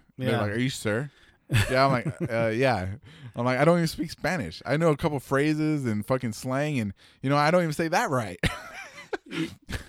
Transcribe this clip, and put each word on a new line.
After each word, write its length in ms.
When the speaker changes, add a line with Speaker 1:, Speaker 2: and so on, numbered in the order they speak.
Speaker 1:
They're 120
Speaker 2:
Yeah. 120
Speaker 1:
like, 100
"Are 60
you 100
sure?" 420
Yeah, 160
I'm 60
like, 140
Speaker 2:
<laughs> 100
Speaker 1:
"Uh, 160
yeah." 400
I'm 100
like, 140
"I 60
don't 140
even 100
speak 220
Spanish. 540
I 120
know 140
a 60
couple 240
phrases 640
and 220
fucking 260
slang, 480
and, 120
you 80
know, 60
I 140
don't 120
even 120
say 140
that 220
right." 340
<laughs> 40
Speaker 2:
Y-, 200